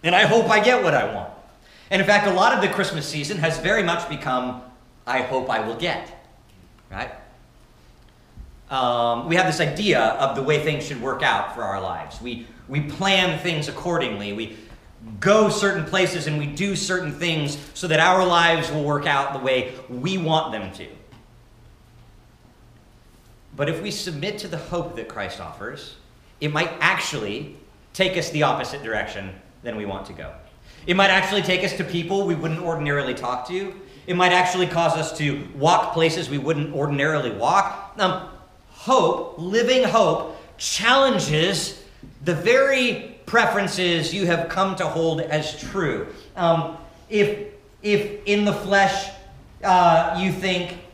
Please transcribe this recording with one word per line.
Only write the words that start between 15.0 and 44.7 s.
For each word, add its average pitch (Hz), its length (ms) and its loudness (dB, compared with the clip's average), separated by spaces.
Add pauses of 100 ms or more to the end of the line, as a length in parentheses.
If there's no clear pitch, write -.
go 208 300 6
certain 175 360 0
places 180 420 0
and 151 100 -2
we 147 100 -4
do 180 280 -4
certain 165 380 -4
things 151 440 -2 (160)
so - 140 -8
that 156 120 2
our 185 260 6
lives 170 460 4
will 151 120 -2
work 147 220 -2
out 139 280 0
the 135 60 -6
way 127 340 0 (160)
we 143 280 -4
want 170 340 0
them 101 220 -8
to. - 140 -14 (2750)
But 147 140 -2
if 165 120 -4
we 208 80 -8
submit 180 500 -6
to 196 80 -10
the 165 100 -8
hope 170 400 -6
that 110 100 -10
Christ 98 340 -8
offers, 98 540 -14 (440)
it 147 120 -2
might 165 200 -2 (100)
actually 143 760 -2 (380)
take 185 240 0
us 165 120 -2
the 151 140 0
opposite 123 400 -2
direction 98 500 -6 (300)
than 117 120 -8
we 104 100 -8
want 95 220 -8
to 95 60 -16
go. - 180 -14 (540)
It 175 100 2
might 196 140 6
actually 190 320 2
take 180 220 0
us 185 140 -4
to 185 60 -4
people 175 420 -2
we 170 100 0
wouldn't 160 260 -4
ordinarily 143 520 -2
talk 123 340 -6
to. 185 260 -6 (320)
It 180 100 -2
might 180 160 6
actually 180 360 4
cause 160 280 2
us 156 220 -4
to 143 280 -2 (100)
walk 151 380 4
places 165 360 2
we 143 80 -2
wouldn't 147 360 -2
ordinarily 143 580 0
walk. 147 680 0
Um, 180 300 0 (400)
hope, - 680 0
living 233 460 2
hope, - 560 2 (180)
challenges 196 1300 2 (400)
the 170 100 0
very 247 920 2
preferences 185 880 2
you 196 140 -2
have 170 200 2
come 190 280 0